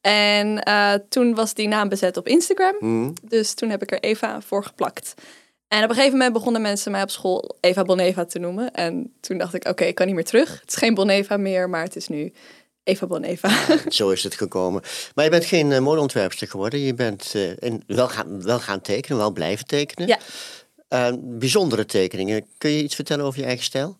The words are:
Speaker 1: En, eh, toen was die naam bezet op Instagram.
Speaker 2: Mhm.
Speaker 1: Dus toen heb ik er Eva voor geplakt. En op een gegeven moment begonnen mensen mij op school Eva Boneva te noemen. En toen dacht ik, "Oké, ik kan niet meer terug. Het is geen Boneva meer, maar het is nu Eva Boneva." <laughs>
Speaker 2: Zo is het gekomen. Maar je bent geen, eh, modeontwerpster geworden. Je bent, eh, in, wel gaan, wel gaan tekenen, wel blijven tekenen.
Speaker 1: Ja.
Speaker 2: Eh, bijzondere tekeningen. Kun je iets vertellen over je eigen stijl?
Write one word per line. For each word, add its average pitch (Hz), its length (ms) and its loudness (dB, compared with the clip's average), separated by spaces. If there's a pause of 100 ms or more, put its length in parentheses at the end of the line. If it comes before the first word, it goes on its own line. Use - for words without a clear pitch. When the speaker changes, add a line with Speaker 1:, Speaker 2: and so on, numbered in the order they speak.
Speaker 1:
En, 208 600 4
eh, 202 300 4 (160)
toen 240 260 2
was 220 200 0
die 214 140 -2
naam 208 200 2
bezet 196 280 0
op - 120 -6
Instagram. 370 500 4
Speaker 2:
Mhm. 131 340 0 (100)
Speaker 1:
Dus 220 320 0
toen 226 160 -4
heb 202 120 -2
ik 196 100 -6
er - 80 -2
Eva 220 400 -2
voor 202 240 -4
geplakt. - 500 -6 (540)
En 214 140 2
op 220 60 4
een 233 60 2
gegeven 269 240 4
moment 254 140 4
begonnen 226 300 0
mensen 208 300 -2
mij 196 100 0
op 196 80 -4
school - 500 -2
Eva 185 240 4
Boneva 185 400 2
te 170 140 -8
noemen. 180 360 -6
En - 460 -4
toen 185 180 -6
dacht 175 160 -4
ik, 180 140 -4
"Oké, 180 160 0
ik - 100 0
kan 185 120 2
niet 196 80 0
meer 165 100 -2
terug. - 360 2
Het - 100 -20
is - 60 -6
geen 226 180 2
Boneva 202 420 2
meer, 190 340 0
maar 165 120 -2
het 180 140 -8
is 156 120 -12
nu 151 240 -6 (520)
Eva 190 220 0
Boneva." 180 440 -2 (240)
<laughs> - 140 0
Speaker 2:
Zo 101 220 0
is 92 140 0
het 98 100 -6
gekomen. 92 480 -2 (320)
Maar 147 100 4
je 160 60 4
bent 170 140 4
geen, 151 280 4
eh, 131 60 4
modeontwerpster 131 720 0
geworden. 110 320 -4
Je 135 140 -2
bent, 113 400 -4
eh, 98 240 0
in, 117 280 -4
wel 123 220 0
gaan, 92 340 -8
wel 113 160 0
gaan 98 220 -4
tekenen, 123 380 -4
wel 104 140 2
blijven 87 340 -4
tekenen. 147 420 -4
Speaker 1:
Ja. 220 100 2 (680)
Speaker 2:
Eh, 123 300 0
bijzondere 123 680 0
tekeningen. 95 600 -2 (120)
Kun 151 120 0
je 151 120 0
iets 147 120 -4
vertellen 147 300 -4
over 135 160 -4
je 131 60 -6
eigen 123 180 -4
stijl? 151 360 -4